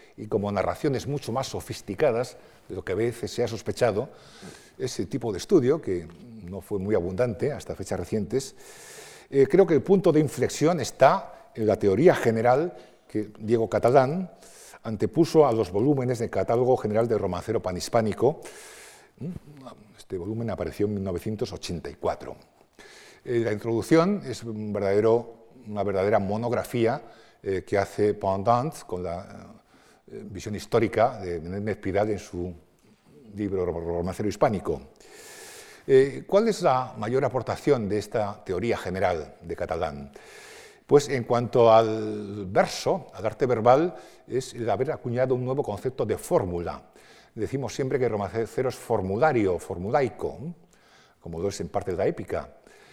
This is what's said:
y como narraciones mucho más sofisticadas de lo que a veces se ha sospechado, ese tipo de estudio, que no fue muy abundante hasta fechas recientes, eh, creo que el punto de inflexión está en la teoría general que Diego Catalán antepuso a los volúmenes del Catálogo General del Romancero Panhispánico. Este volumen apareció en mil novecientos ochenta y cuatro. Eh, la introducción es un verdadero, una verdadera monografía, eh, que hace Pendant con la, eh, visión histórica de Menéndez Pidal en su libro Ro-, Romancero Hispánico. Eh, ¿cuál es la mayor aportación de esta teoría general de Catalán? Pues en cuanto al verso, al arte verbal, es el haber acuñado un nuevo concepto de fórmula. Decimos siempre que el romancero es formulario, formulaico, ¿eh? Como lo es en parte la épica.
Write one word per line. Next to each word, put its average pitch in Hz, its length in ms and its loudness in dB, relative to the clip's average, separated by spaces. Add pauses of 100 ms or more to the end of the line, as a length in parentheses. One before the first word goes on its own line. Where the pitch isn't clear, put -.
(160)
y 107 100 -10
como 101 240 -2
narraciones 98 560 -2
mucho 139 240 -6
más 127 160 -2
sofisticadas 113 920 -4 (320)
de 95 60 -12
lo 92 100 -10
que 95 80 -4
a 90 40 0
veces 117 340 -2
se 120 140 -2
ha 107 40 -2
sospechado, 107 600 -2 (680)
ese 120 300 -6
tipo 123 240 -6
de 90 80 -4
estudio, 143 420 4
que 87 280 -6 (340)
no 90 180 -12
fue 101 200 -6
muy 104 160 0
abundante 98 560 -2
hasta - 240 -10
fechas 95 240 -6
recientes, 110 560 -4 (720)
eh, 135 180 6
creo 185 200 6
que 165 60 4
el 135 80 4
punto 185 280 4
de 151 80 4
inflexión 147 600 0
está - 760 2
en 110 100 -2
la 101 140 4
teoría 120 380 6
general 123 600 2 (340)
que 107 300 -4
Diego 113 280 2
Catalán 135 600 4 (540)
antepuso 147 600 4
a 123 80 4
los 113 200 0
volúmenes 123 480 0
del 110 100 -4
Catálogo 120 460 2
General 113 320 0
del 107 100 0
Romancero 95 420 -2
Panhispánico. 110 800 0 (1600)
Este - 180 -10
volumen 110 340 -4
apareció 90 360 -2
en 104 80 -2
mil 98 80 -2
novecientos 101 500 -4
ochenta 82 380 -8
y - 60 -18
cuatro. - 400 -6 (880)
Eh, 120 160 0
la 110 120 0
introducción 143 720 2
es 120 200 -10
un 107 280 -8
verdadero, 104 760 2 (180)
una 104 160 -4
verdadera 98 380 2
monografía, 110 840 -2 (400)
eh, 95 240 -4
que 104 100 -2
hace 101 380 2
Pendant 117 720 0
con 90 160 -8
la, 92 520 -10 (520)
eh, 110 240 -16
visión 104 240 -8
histórica 110 640 2
de 87 220 -6
Menéndez 98 380 -6
Pidal 101 320 0
en 98 100 -2
su 87 340 -8 (800)
libro 95 320 -2
Ro-, 82 140 -4
Romancero 87 480 -4
Hispánico. 95 520 0 (1040)
Eh, 135 440 4
¿cuál 208 180 4
es 190 160 0
la 127 340 2
mayor 120 280 0
aportación 117 640 0
de 104 100 0
esta 104 460 -4
teoría 95 320 -2
general 90 640 -2
de 85 140 -8
Catalán? 80 560 -6 (760)
Pues 143 220 6
en 131 140 -2
cuanto 117 500 6
al 107 760 2
verso, 156 680 0
al 95 100 -10
arte 117 220 -2
verbal, 127 480 4 (320)
es 123 280 -6
el 117 140 -4
haber 120 220 0
acuñado 127 460 0
un 127 80 -4
nuevo 135 180 -2
concepto 120 420 -4
de 107 140 -2
fórmula. 87 640 -2 (500)
Decimos 113 400 -6
siempre 139 240 -2
que 123 100 0
el 104 40 0
romancero 107 600 -4
es - 40 -12
formulario, 104 880 0
formulaico, 98 800 -4
¿eh? 170 100 -10 (680)
Como 82 180 -10
lo 95 100 -2
es 95 120 -8
en 90 80 -8
parte 95 240 -4
la 95 160 0
épica. 98 480 -6 (360)